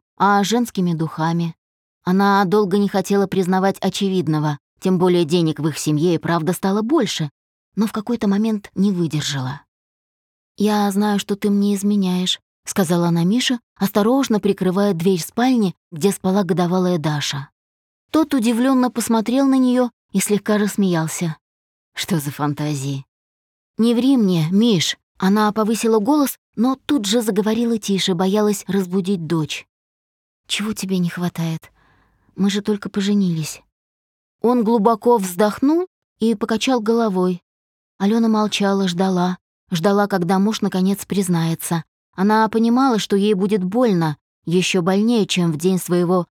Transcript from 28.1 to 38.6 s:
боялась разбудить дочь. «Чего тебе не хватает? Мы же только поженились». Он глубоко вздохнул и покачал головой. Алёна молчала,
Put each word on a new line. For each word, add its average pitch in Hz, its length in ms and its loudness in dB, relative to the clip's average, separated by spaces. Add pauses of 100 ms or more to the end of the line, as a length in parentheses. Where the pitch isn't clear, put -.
боялась 196 540 0
разбудить 185 580 -2
дочь. 156 420 -4 (800)
«Чего 214 260 -4
тебе 190 260 -4
не 175 100 -2
хватает? 165 640 -6 (640)
Мы 196 140 0
же 202 120 -2
только 202 280 -4
поженились». 190 720 -2 (800)
Он 240 220 2
глубоко 233 540 2
вздохнул 208 680 0 (320)
и 226 160 2
покачал 233 460 -2
головой. 202 600 0 (560)
Алёна 226 320 2
молчала, 202 580 0